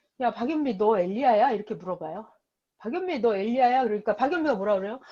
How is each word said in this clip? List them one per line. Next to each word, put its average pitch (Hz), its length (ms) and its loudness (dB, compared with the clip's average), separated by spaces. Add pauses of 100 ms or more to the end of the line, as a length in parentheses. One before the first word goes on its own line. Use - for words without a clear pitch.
(200)
"야, 240 120 0
박연미 262 460 -2
너 214 200 4
엘리야야?" 220 540 2
이렇게 214 220 -6
물어봐요. 175 560 -10 (480)
"박연미 339 420 -4
너 214 160 2
엘리야야?" 247 480 2
그러니까 208 320 -2
박연미가 302 380 0
뭐라 185 240 0
그래요? 104 220 -6 (120)